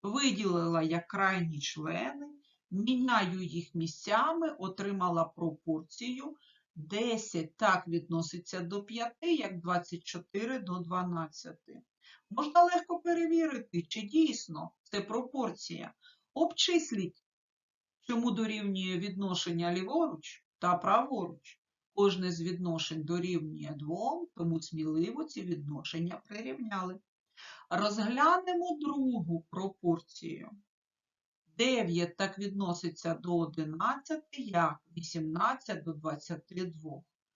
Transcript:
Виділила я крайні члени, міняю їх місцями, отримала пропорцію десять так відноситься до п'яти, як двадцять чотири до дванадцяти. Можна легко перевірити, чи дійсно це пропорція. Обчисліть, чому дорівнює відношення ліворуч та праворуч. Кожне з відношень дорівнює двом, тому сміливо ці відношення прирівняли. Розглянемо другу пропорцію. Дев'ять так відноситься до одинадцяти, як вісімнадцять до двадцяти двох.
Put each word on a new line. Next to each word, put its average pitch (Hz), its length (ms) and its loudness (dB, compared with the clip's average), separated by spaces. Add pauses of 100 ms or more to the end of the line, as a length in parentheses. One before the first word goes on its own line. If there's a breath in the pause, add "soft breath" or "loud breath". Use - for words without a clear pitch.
Виділила 190 800 2
я 165 180 2
крайні 185 600 0
члени, 185 680 -6 (420 soft breath)
міняю 214 720 2
їх 170 320 -6
місцями, 247 760 0
отримала 185 720 0
пропорцію 170 1120 -4 (380 soft breath)
десять 196 800 -2
так 185 300 4
відноситься 170 720 -2
до 196 220 -4
п'яти, 233 520 0
як 190 240 -2
двадцять 175 440 -2
чотири 226 560 -4
до 180 200 -4
дванадцяти. 170 1040 -6 (480 loud breath)
Можна 294 340 6
легко 349 360 2
перевірити, 330 840 2
чи 220 200 -6
дійсно 202 680 0 (120)
це 202 180 -4
пропорція. 233 920 -4 (400 soft breath)
Обчисліть, 294 920 2 (760)
чому 240 300 2
дорівнює 196 680 0
відношення 180 760 0
ліворуч 262 720 -2 (140)
та 180 180 4
праворуч. 208 800 0 (360)
Кожне 185 380 4
з 170 100 -2
відношень 165 640 -2
дорівнює 156 720 -2
двом, 208 600 -4
тому 170 260 0
сміливо 165 640 0
ці 262 180 -8
відношення 165 840 -4
прирівняли. 208 720 -6 (720 loud breath)
Розглянемо 302 1120 4
другу 240 680 0
пропорцію. - 1000 -2 (1080)
Дев'ять 185 600 2
так 196 220 -2
відноситься 180 760 -2
до 175 240 -2
одинадцяти, 175 1040 -2
як 170 380 2 (180)
вісімнадцять 170 840 -2
до 165 100 -6
двадцяти 156 720 -6
двох. 156 380 -12 (320)